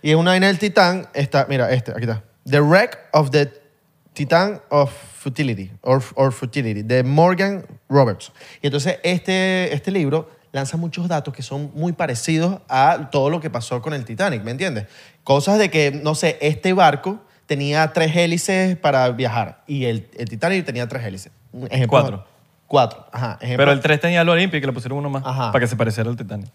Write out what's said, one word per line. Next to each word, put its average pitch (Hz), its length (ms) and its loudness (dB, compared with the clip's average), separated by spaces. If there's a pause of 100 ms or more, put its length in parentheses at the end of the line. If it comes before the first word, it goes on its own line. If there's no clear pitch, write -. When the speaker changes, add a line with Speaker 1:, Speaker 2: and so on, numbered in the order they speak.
Speaker 1:
Y 151 80 2
es 156 40 6
una 170 160 4
vaina 190 160 4
del 190 120 2
Titán, 185 560 2
está... 139 340 0
Mira, 127 220 0
este, 127 200 -2
aquí 113 100 -8
está. 113 200 -4 (240)
The 143 160 2
Wreck 175 360 4 (140)
of 151 180 4
the 143 220 2 (640)
Titan 170 460 0 (100)
of 143 220 2 (280)
Futility, 117 500 -6 (120)
or, 131 200 2 (140)
or 135 160 4
Futility, 113 500 -6
de 123 220 2
Morgan 180 600 2 (260)
Roberts. 127 420 2 (320)
Y 143 40 0
entonces 143 360 -2
este, 185 720 0
este 196 160 -4
libro 160 400 -2 (200)
lanza 139 260 -6
muchos 170 300 -6
datos 147 240 -4
que 131 120 -12
son 143 320 -8
muy 165 180 -2
parecidos 160 680 -2 (100)
a 139 420 2
todo 143 180 2
lo 170 100 -2
que 120 120 -8
pasó 120 320 -6
con 156 100 -6
el 131 100 -6
Titanic, 117 400 -4
¿me 113 60 -8
entiendes? 127 380 -6 (360)
Cosas 143 360 4
de 196 100 4
que, 151 220 2 (120)
no 156 120 0
sé, - 260 0
este 156 320 0
barco 185 480 2 (240)
tenía 147 480 0
tres 160 220 2
hélices 175 640 0
para 131 320 2
viajar 113 580 -4
y 139 180 -4
el, 113 220 -4 (100)
el 120 100 -10
Titanic 165 380 -2
tenía 120 220 -6
tres 123 180 -8
hélices. 95 260 -12 (200)
Un 123 160 -12
ejemplo. 123 220 0
Speaker 2:
Cuatro. 117 380 0 (380)
Speaker 1:
Cuatro, - 460 0
ajá. 117 300 -6
Ejemplo. 123 160 -4
Speaker 2:
Pero 143 160 6
el 135 60 0
tres 151 200 0
tenía 175 220 2
el 170 80 2
Olympic 165 340 0
y - 20 -6
le 131 80 -2
pusieron 127 240 -8
uno 143 140 -6
más 135 120 -6
Speaker 1:
Ajá. 127 280 -4
Speaker 2:
para 123 120 2
que 120 40 0
se 120 80 -2
pareciera 113 340 -2
al 120 80 -4
Titanic. 101 380 -10